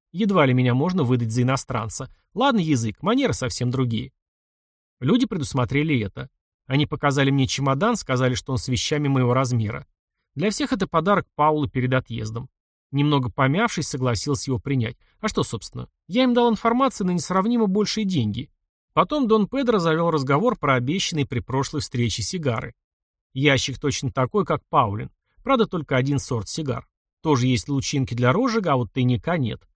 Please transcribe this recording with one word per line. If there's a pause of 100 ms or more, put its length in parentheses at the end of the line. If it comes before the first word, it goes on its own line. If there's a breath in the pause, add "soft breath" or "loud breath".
(120)
Едва
ли
меня
можно
выдать
за
иностранца. (200)
Ладно,
язык,
манеры
совсем
другие. (880)
Люди
предусмотрели
это. (380)
Они
показали
мне
чемодан,
сказали,
что
он
с
вещами
моего
размера. (480)
Для
всех
это
подарок (100)
Паулы
перед
отъездом. (420)
Немного
помявшись,
согласился
его
принять. (220)
А
что,
собственно? (180)
Я
им
дал
информацию
на
несравнимо
большие
деньги. (420)
Потом
Дон
Педро
завёл
разговор
про
обещанные
при
прошлой
встрече
сигары. (600)
Ящик
точно
такой,
как
Паулин. (360)
Правда,
только
один
сорт
сигар. (380)
Тоже
есть
лучинки
для
розжига,
а
вот
тайника
нет. (100)